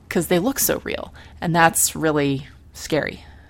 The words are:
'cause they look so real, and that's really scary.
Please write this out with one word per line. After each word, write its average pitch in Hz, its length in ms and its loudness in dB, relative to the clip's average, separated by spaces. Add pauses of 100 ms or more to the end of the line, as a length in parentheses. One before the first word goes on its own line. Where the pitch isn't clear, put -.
'cause 170 180 0
they 180 120 4
look 254 200 -2
so - 240 0
real, - 300 -10 (280)
and 165 140 0
that's 165 400 4
really 147 520 0 (260)
scary. - 500 -4 (260)